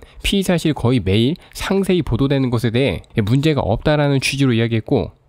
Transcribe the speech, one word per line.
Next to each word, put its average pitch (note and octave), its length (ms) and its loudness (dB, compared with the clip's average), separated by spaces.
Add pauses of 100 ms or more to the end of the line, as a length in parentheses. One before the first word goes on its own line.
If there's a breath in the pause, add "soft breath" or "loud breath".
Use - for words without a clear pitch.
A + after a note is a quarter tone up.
(220 loud breath)
피의 G3 220 0
사실 E3+ 320 0
거의 B2 280 0
매일 A2+ 320 2 (180 loud breath)
상세히 F#3+ 500 0
보도되는 C3+ 480 0
것에 A#2 180 0
대해, A#2 320 -2 (160)
예, A2+ 40 2
문제가 C3+ 400 2
없다라는 C#3+ 600 0
취지로 C3+ 320 0
이야기했고 A2+ 600 0 (160)